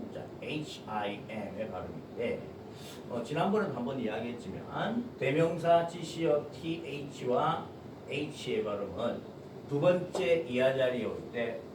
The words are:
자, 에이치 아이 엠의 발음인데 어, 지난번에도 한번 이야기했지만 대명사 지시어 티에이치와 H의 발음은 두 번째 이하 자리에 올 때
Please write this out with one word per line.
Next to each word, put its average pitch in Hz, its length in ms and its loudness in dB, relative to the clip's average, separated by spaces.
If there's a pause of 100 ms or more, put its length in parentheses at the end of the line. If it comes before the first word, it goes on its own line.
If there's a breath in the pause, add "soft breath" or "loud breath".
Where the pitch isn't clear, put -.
(120)
자, 175 100 -8 (200)
에이치 - 440 -6
아이 101 420 -2
엠의 104 420 -6
발음인데 95 720 -4 (680 loud breath)
어, 120 140 -2
지난번에도 185 520 2
한번 123 260 -2
이야기했지만 135 1040 -2 (140)
대명사 165 680 6
지시어 160 680 2
티에이치와 143 1120 0 (420)
H의 113 560 -2
발음은 101 560 -2 (480)
두 143 120 2
번째 - 680 4
이하 127 280 6
자리에 123 280 4
올 - 280 -4
때 117 280 -2 (140)